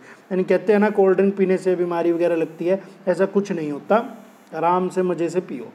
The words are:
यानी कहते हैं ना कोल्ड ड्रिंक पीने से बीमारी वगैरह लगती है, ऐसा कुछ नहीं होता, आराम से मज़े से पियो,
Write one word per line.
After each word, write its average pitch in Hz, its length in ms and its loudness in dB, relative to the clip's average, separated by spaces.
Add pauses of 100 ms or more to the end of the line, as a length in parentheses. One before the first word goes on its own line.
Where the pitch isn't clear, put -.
(320)
यानी 185 120 0
कहते 190 300 2
हैं 208 60 4
ना 214 100 4
कोल्ड 190 280 4
ड्रिंक 196 180 2
पीने 190 220 2
से 185 180 0
बीमारी 170 360 -2
वगैरह 170 240 0
लगती 160 300 -4
है, 190 180 0 (240)
ऐसा 180 180 0
कुछ 196 260 -2
नहीं 156 200 -4
होता, 196 460 -2 (380)
आराम 175 340 2
से 185 140 -2
मज़े 170 260 -2
से 175 100 -2
पियो, 127 360 -10